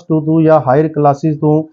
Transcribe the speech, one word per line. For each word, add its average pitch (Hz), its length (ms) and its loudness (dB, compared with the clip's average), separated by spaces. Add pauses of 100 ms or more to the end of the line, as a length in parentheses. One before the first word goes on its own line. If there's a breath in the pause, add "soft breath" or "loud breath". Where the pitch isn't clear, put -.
ਟੂ 156 120 0
ਤੋਂ 160 200 0
ਜਾਂ 156 260 4
ਹਾਇਰ 147 200 2
ਕਲਾਸਿਸ 147 500 -2
ਤੋਂ 156 360 0